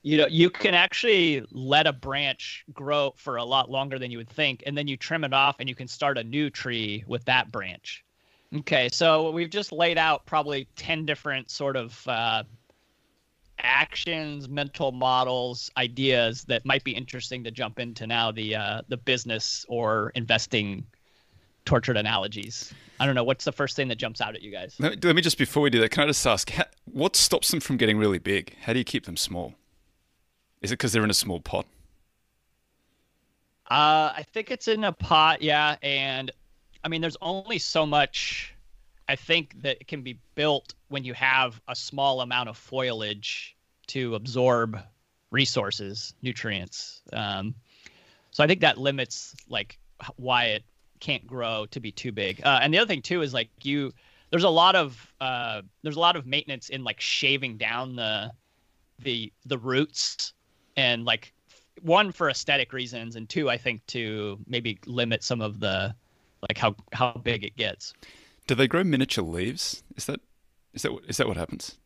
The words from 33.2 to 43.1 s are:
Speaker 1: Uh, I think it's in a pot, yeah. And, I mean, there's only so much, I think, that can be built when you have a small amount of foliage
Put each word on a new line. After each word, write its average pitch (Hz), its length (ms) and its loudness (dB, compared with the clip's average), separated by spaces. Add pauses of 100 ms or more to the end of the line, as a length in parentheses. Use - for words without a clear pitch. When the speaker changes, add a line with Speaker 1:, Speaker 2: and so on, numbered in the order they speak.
Speaker 1:
Uh, 151 460 6
I 151 160 -8
think 220 200 -8
it's - 160 -6
in 214 160 2
a 196 80 2
pot, 156 500 4
yeah. 151 400 2
And, 135 500 -2 (520)
I 160 40 -6
mean, 165 140 -2
there's 160 200 -4
only 190 360 -4
so 156 280 2
much, - 680 0 (540)
I 139 80 0
think, 165 480 -2
that - 240 -6
can 147 140 -10
be 123 180 -12 (160)
built 147 380 0 (160)
when 139 140 -6
you 127 100 -10
have 131 540 2
a 123 80 -8
small 139 460 0
amount 123 280 -4
of 107 80 -16
foliage 110 1000 -6 (320)